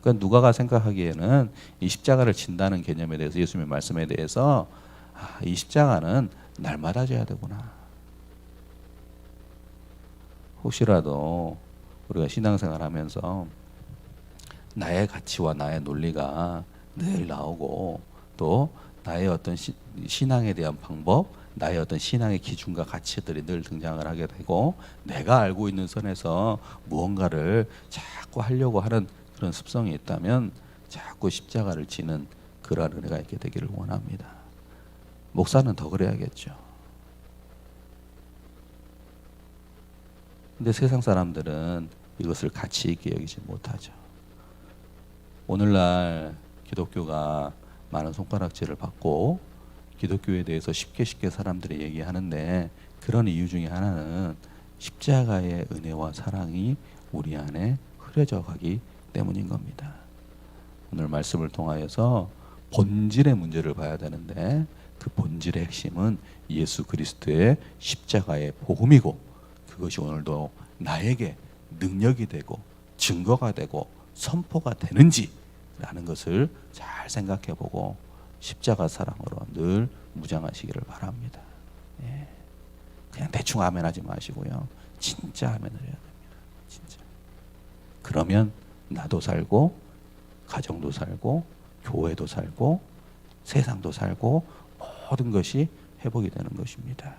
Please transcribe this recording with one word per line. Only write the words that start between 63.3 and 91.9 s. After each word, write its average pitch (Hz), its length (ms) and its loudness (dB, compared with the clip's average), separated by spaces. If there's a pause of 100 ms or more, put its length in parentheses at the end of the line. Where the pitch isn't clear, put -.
문제를 82 380 -2
봐야 76 220 -4
되는데 85 720 -2 (320)
그 - 100 -8
본질의 82 560 -2
핵심은 92 540 -2 (300)
예수 78 340 -2
그리스도의 78 720 4 (220)
십자가의 73 800 -2
복음이고 117 720 6 (380)
그것이 85 340 -8
오늘도 76 500 -4 (260)
나에게 90 600 -2 (420)
능력이 104 460 4
되고 - 340 -8 (380)
증거가 107 540 2
되고 - 380 -6 (240)
선포가 - 600 -2
되는지라는 - 1300 4
것을 87 440 2 (240)
잘 - 360 -12
생각해보고 95 840 -4 (460)
십자가 - 480 0
사랑으로 - 640 -8
늘 92 340 2 (260)
무장하시기를 - 680 -6
바랍니다. - 580 -10 (640)
예. 135 240 -10 (840)
그냥 139 200 -6
대충 - 300 0
아멘 90 240 2
하지 85 160 -2
마시고요. - 640 -8 (300)
진짜 - 520 -4
아멘을 110 220 -6
해야 127 200 -10
됩니다. - 100 -12 (640)
진짜. - 300 -20 (1040)
그러면 98 500 4 (380)
나도 82 320 -2
살고, 101 560 4 (720)
가정도 - 440 -6
살고, 127 540 -2 (400)
교회도 80 420 -2